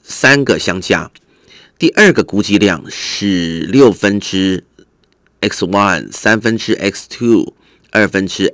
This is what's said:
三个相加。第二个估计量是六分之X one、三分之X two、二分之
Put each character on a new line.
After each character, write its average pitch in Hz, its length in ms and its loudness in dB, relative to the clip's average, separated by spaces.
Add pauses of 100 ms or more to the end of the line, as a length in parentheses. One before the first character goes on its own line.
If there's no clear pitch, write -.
三 143 400 2
个 107 160 0
相 92 220 -6
加。 82 280 -2 (680)
第 165 180 2
二 208 180 6
个 101 100 0
估 101 200 -2
计 101 160 2
量 87 320 0
是 85 720 -4
六 117 300 4
分 101 280 0
之 95 440 -2 (760)
X 104 260 -4
one、 90 460 0
三 107 280 0
分 113 160 0
之 110 200 -4
X - 340 -4
two、 113 460 0 (340)
二 107 180 2
分 95 200 -2
之 95 260 -2